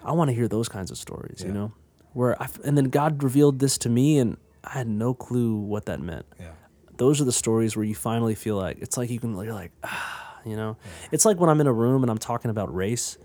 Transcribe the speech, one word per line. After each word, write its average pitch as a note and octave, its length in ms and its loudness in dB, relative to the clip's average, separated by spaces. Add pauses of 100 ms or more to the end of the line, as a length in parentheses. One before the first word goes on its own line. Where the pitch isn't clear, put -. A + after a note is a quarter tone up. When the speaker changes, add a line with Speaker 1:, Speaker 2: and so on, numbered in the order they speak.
Speaker 1:
I - 100 -6
wanna D#3 200 4
hear A#2 160 2
those A2+ 180 -2
kinds F#2+ 240 -8
of - 60 -12
stories, - 440 -12
you F#2 60 -8
Speaker 2:
Yeah. F#2+ 60 -4
Speaker 1:
know, G#2 180 -4 (420)
where B2 280 0
I - 40 -8
f-, - 200 -12
and C#3+ 120 2
then C#3 80 6
God C#3+ 380 2
revealed C#3 360 4
this C3+ 200 2
to A#2 100 -2
me, C3+ 280 4
and A#2+ 180 4 (300)
I - 60 -14
had B2+ 160 -4
no A2+ 260 0
clue A#2+ 420 -2
what G#2 300 -4
that D#2+ 160 -6
meant. E2 240 -8 (140)
Speaker 2:
Yeah. E2+ 120 -16 (500)
Speaker 1:
Those C#3 180 6
are D3 60 2
the B2+ 60 2
stories A2+ 440 0
where G#2+ 80 -2
you G#2+ 120 -2
finally A2+ 400 -2
feel G#2+ 220 -4
like, F2+ 220 -4
it's - 160 -8
like B2 140 -4
you A#2+ 100 -6
can, A2+ 160 -6
you're G#2+ 200 -8
like, F2+ 160 -12 (120)
"Ah," - 600 -10
you A2 100 -8
know? A2 300 -6
Speaker 2:
Yeah. - 280 -18
Speaker 1:
It's D#3 120 4
like G#3 140 4
when E3+ 100 6
I'm D3+ 100 6
in D3 60 4
a C3+ 80 4
room B2 300 4
and A#2+ 80 2
I'm A2 80 -2
talking A#2+ 320 -4
about G2 240 -4
race, G2+ 500 -4